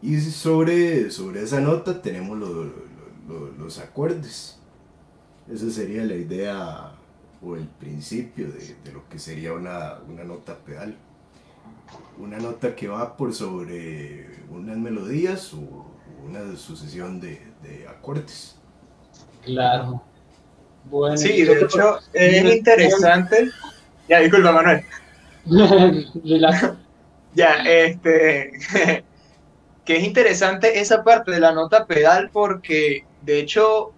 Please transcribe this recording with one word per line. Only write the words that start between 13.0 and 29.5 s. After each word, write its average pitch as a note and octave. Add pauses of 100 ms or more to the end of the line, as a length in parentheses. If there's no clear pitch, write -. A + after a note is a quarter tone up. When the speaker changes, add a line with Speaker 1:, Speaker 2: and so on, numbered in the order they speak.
Speaker 1:
por A#2+
sobre E2 (220)
unas F#2+
melodías A#2+
o C#3+ (420)
una F#2
sucesión F2
de, E2 (220)
de D2
acordes. - (880)
Speaker 2:
Claro. B2+ (880)
Bueno, C#3+
Speaker 3:
Sí, D3+
Speaker 2:
yo E3
Speaker 3:
de D3
Speaker 2:
creo -
Speaker 3:
hecho, G3+ (140)
Speaker 2:
que F3+
Speaker 3:
es F#3
interesante. G3 (580)
Ya, E3+
disculpa, E3+
Manuel. E3 (640)
Speaker 2:
<laughs> F3+ (180)
Relax. D#3+ (600)
Speaker 3:
Ya, D#3+
este, D#3+ (220)
<laughs> E3+ (840)